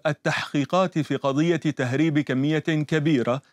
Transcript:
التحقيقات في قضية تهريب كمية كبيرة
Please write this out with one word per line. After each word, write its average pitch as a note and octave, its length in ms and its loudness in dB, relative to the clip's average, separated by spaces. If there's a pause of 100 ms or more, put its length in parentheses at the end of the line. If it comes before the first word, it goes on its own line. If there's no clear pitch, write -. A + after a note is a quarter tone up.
التحقيقات D#3 920 -2
في C#3 180 -2
قضية D3 400 0
تهريب C#3+ 640 0
كمية C#3+ 400 0
كبيرة D3 840 0 (100)